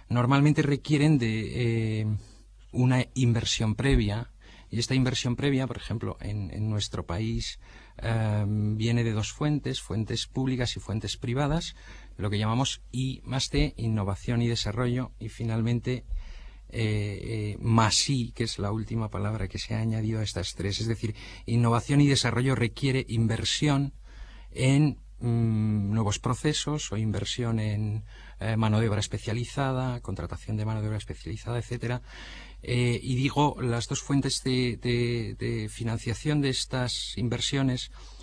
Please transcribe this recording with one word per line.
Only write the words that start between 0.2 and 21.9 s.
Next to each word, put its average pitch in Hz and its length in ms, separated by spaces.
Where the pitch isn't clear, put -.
requieren 147 560
de, 113 840
eh, 107 60
una 127 320
inversión 117 600
previa, 120 540
y 117 100
esta 117 140
inversión 123 440
previa, 131 300
por 113 100
ejemplo, 107 420
en, 101 320
en 107 180
nuestro 104 360
país, 113 540
eh, 110 420
viene 110 600
de 113 80
dos 107 180
fuentes, 147 500
fuentes 110 460
públicas 131 480
y 107 60
fuentes 107 340
privadas, 143 600
lo 101 120
que 101 80
llamamos 113 440
I 131 320
más 127 280
D, 147 260
innovación 110 640
y 120 60
desarrollo, 120 680
y 110 120
finalmente 117 720
eh, 104 800
eh, - 40
más 113 500
I, 123 260
que 120 80
es - 160
la 101 120
última 110 380
palabra 101 380
que 101 120
se - 140
ha 110 60
añadido 110 400
a 107 40
estas - 320
tres. 98 260
Es 113 60
decir, 110 280
innovación 120 560